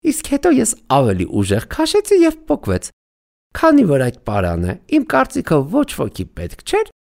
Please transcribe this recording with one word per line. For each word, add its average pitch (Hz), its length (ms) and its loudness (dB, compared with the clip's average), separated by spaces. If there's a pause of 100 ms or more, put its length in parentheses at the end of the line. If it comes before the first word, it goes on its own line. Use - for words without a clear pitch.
Իսկ - 220 -2
հետո 277 240 0
ես 247 200 2 (120)
ավելի 113 440 2
ուժեղ 101 380 -2
քաշեցի 403 520 0
և 320 240 2
պոկվեց։ - 480 -4 (680)
Քանի 294 300 4
որ 139 180 2
այդ 120 160 -4
պարանը, 87 540 -2 (120)
իմ 302 200 0
կարծիքով, 254 600 0
ոչ 226 260 -2
ոքի 104 360 -6
պետք - 340 -12
չէր 427 300 -4 (140)